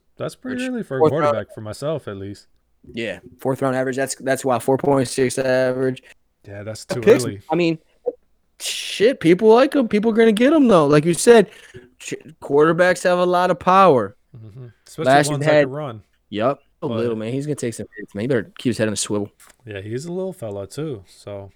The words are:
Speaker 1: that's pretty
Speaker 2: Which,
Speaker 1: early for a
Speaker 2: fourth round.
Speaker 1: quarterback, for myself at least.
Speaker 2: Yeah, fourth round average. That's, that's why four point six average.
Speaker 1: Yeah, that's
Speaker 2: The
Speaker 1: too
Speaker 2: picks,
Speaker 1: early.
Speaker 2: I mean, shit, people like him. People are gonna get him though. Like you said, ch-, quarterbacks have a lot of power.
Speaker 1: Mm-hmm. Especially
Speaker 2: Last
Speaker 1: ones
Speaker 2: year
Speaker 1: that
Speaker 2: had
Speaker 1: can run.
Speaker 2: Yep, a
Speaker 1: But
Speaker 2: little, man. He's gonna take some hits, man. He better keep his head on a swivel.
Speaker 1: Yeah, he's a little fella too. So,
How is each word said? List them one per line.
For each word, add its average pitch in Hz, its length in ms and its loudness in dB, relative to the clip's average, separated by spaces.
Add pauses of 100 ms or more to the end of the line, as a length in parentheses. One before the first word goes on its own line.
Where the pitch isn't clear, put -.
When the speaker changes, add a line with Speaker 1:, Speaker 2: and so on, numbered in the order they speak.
(160)
Speaker 1:
that's 127 200 -10
pretty 254 260 -10
Speaker 2:
Which, 254 80 -6
Speaker 1:
early 240 120 -6
for 139 140 -8
a 135 40 -4
Speaker 2:
fourth 151 120 4
round. 151 120 -2
Speaker 1:
quarterback, 139 300 -4
for 120 60 -16
myself 131 480 -8
at 104 80 -12
least. 98 300 -14 (460)
Speaker 2:
Yeah, 104 260 -8 (220)
fourth 131 220 -4
round 135 120 -2
average. 131 220 -4
That's, 135 180 -6
that's 131 300 -4
why 123 160 0
four 135 180 0
point 135 300 2
six 131 320 -2
average. 131 640 -2 (420)
Speaker 1:
Yeah, 101 160 -14
that's 107 220 -12
Speaker 2:
The - 120 -10
Speaker 1:
too 127 40 -6
Speaker 2:
picks, 127 240 4
Speaker 1:
early. 104 160 -8 (100)
Speaker 2:
I 156 60 -2
mean, 165 220 0 (800)
shit, - 580 -2
people 185 300 4
like 247 260 6
him. 262 140 0
People 208 240 0
are - 20 -4
gonna 226 160 6
get 240 220 4
him 294 160 4
though. 170 180 6
Like 147 180 4
you 170 100 2
said, 233 360 6 (480)
ch-, - 160 -12 (260)
quarterbacks 165 640 2
have 180 160 0
a 180 80 0
lot 180 240 0
of 175 80 -2
power. 175 580 4 (200)
Speaker 1:
Mm-hmm. 110 300 -20 (200)
Especially - 180 -12
Speaker 2:
Last 143 260 4
Speaker 1:
ones 143 140 -4
Speaker 2:
year 156 80 2
Speaker 1:
that 151 60 4
Speaker 2:
had 147 80 2
Speaker 1:
can 127 60 -10
run. 131 300 -12 (280)
Speaker 2:
Yep, 110 300 -2 (220)
a 160 60 -6
Speaker 1:
But 117 80 -4
Speaker 2:
little, 117 200 -2
man. 110 160 -6
He's 139 140 -6
gonna 147 100 -6
take 120 180 -6
some 107 120 -12 (100)
hits, - 180 -18
man. 98 80 -6
He 120 60 -4
better 120 280 -2
keep - 140 -4
his 107 80 -4
head 113 80 0
on 107 80 -4
a - 20 -6
swivel. 104 360 -6 (320)
Speaker 1:
Yeah, 104 160 -14
he's 113 240 -10
a 170 80 -12
little 185 200 -8
fella 98 360 -12
too. 139 400 -12
So, 101 480 -16